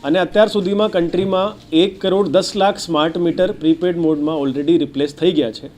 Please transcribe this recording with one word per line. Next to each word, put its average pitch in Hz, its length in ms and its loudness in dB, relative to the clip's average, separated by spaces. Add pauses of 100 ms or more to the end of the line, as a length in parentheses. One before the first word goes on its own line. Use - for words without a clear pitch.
અને 156 160 0
અત્યાર 208 280 2
સુધીમાં 202 420 0
કન્ટ્રીમાં 185 840 -2
એક 190 260 2
કરોડ 190 260 2
દસ 185 280 2
લાખ 202 220 2
સ્માર્ટ 165 400 -2
મીટર 175 340 0
પ્રીપેડ 165 460 0
મોડમાં 156 400 0
already 143 400 0
રિપ્લેસ 143 380 -2
થઈ 175 160 0
ગયા 139 200 0
છે. - 260 -16